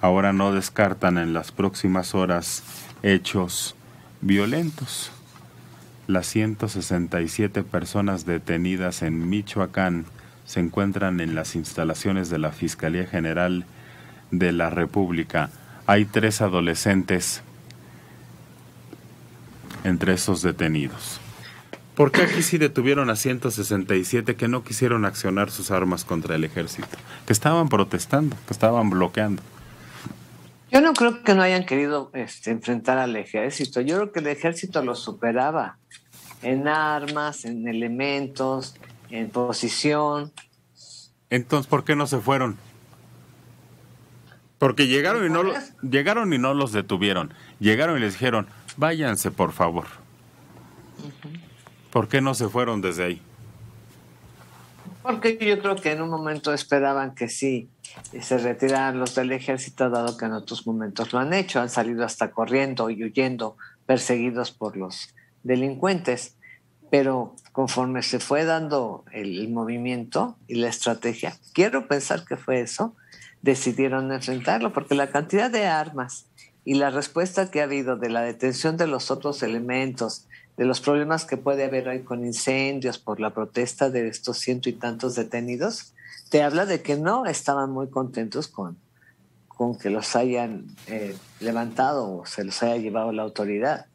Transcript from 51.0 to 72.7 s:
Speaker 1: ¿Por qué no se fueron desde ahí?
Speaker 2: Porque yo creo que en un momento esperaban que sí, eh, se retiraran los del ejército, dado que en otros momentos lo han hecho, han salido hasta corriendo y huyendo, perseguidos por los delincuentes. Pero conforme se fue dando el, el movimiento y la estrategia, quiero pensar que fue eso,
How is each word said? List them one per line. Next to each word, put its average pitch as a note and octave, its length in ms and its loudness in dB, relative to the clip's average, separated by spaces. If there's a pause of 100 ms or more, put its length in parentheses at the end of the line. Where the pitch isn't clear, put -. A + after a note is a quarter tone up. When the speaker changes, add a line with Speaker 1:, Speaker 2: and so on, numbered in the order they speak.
Speaker 1:
¿Por A2 160 2
qué C#3 140 4
no C3+ 120 0
se A#2 160 -2
fueron A#2 320 0
desde F2+ 220 -2
ahí? F2 180 -4 (1800)
Speaker 2:
Porque A3+ 380 0
yo G#3 220 4
creo G3 140 2
que E3+ 160 -2
en D#3 100 -2
un E3 80 -2
momento D#3 440 -2
esperaban C#3 600 2
que A#2+ 160 -4
sí, B2+ 400 -2 (420)
eh, A#2+ 120 -14
se B2+ 160 2
retiraran C3 580 2
los B2+ 160 -2
del B2+ 200 0
ejército, C3 560 -2
dado A#2 280 0
que A2+ 80 -4
en A2 80 -2
otros A2 320 -8
momentos A2 480 -4
lo B2 60 2
han C#3+ 140 0
hecho, F#3+ 280 0
han A#2+ 80 -2
salido A#2 340 0
hasta A2+ 280 -4
corriendo A#2+ 580 0
y A2 140 -4
huyendo, A#2 520 -2 (300)
perseguidos B2 680 2
por G2+ 260 -8
los F#2 360 -10 (300)
delincuentes. C3 960 0 (520)
Pero C3 460 2 (160)
conforme B2+ 520 -2
se B2 160 -2
fue D3 260 2
dando D3 640 -2
el, G2 280 -6
el A2 100 -4
movimiento A#2+ 880 -4 (100)
y B2 80 -6
la A#2 140 2
estrategia, A#2 680 -4 (160)
quiero A#3 340 2
pensar D#3 380 -2
que - 120 -6
fue B2+ 240 0
eso, G#3 340 -4 (480)